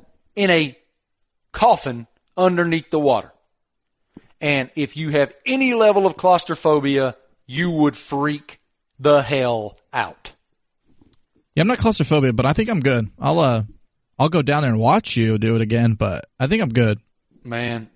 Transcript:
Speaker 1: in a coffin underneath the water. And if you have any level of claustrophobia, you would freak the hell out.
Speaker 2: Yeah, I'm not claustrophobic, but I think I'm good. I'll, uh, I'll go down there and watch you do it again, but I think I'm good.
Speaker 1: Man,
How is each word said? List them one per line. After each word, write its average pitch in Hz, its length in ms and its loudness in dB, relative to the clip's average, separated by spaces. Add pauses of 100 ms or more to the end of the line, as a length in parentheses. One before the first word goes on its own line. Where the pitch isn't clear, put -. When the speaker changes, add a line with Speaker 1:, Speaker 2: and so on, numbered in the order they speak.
(340)
Speaker 1:
in 202 140 0
a 160 260 0 (760)
coffin 139 540 0 (280)
underneath 175 560 0
the 160 80 0
water. 135 320 0 (1080)
And 143 340 -2
if 147 220 -6
you 156 140 -6
have 143 240 0 (100)
any 254 300 0
level 208 320 4
of 165 100 0
claustrophobia, 147 1000 0 (320)
you 160 240 -4
would 151 240 2
freak 147 640 -6 (400)
the 147 220 4
hell 123 560 -4 (160)
out. 113 400 -8 (1200)
Speaker 2:
Yeah, 143 60 0
I'm 170 60 2
not 240 100 0
claustrophobic, 151 580 0
but 123 120 0
I 143 80 0
think 226 160 -2
I'm 202 100 0
good. 120 380 0
I'll, 151 200 -2
uh, 120 260 0 (540)
I'll 147 120 2
go 165 100 0
down 143 220 0
there 135 80 0
and 110 100 0
watch 151 340 0
you 110 220 0
do 113 180 0
it 113 60 0
again, 117 320 2
but 104 320 -4 (160)
I 127 60 0
think 214 160 0
I'm 139 80 -2
good. 110 300 0 (440)
Speaker 1:
Man, 117 520 -8